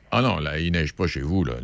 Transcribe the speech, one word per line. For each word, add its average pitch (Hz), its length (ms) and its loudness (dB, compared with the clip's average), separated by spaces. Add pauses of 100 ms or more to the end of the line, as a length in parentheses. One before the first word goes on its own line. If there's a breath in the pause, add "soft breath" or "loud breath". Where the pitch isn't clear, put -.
(100)
ah 117 120 2
non, 113 160 2
là, 76 200 -2
il 85 140 0
neige 80 220 0
pas 90 120 -2
chez 76 140 -4
vous, 85 240 2
là. 62 200 -2